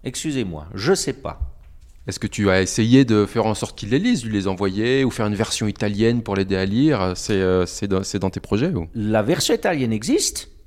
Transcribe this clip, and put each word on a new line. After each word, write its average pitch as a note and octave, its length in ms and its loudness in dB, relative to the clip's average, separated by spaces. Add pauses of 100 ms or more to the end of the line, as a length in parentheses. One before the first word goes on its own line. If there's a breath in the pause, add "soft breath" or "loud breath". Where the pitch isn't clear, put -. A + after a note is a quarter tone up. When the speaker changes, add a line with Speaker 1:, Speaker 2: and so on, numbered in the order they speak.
Speaker 1:
Excusez-moi, A2 680 -4
je A2+ 220 0
sais F#3 200 -2
pas. - 260 -10 (680)
Speaker 2:
Est-ce - 140 -8
que G#2 80 -4
tu G2+ 200 0
as F#2+ 140 6
essayé A#2+ 420 6
de G#2+ 220 4
faire A2 180 0
en G#2+ 100 0
sorte - 220 -8
qu'il G#2 140 -10
les C3 80 2
lise, G3+ 260 0
lui A2 80 -6
les G2 140 0
envoyer, G2+ 580 0
ou A#2+ 60 2
faire G#2+ 160 -2
une G#2 80 0
version G#2+ 320 -2
italienne A2 560 0
pour G2+ 140 -2
l'aider G2 180 0
à F#2+ 100 0
lire ? G#2 520 2
C'est, - 160 -4
euh, F#2 340 2
c'est - 220 -8
dans, F#2+ 160 0
c'est G2+ 160 -4
dans F#2+ 100 0
tes G2+ 80 -8
projets B2+ 340 -2
ou ? F2 220 -4
Speaker 1:
La G#2+ 300 0
version E3+ 280 0
italienne D#3 400 0
existe. F3+ 560 -2 (180)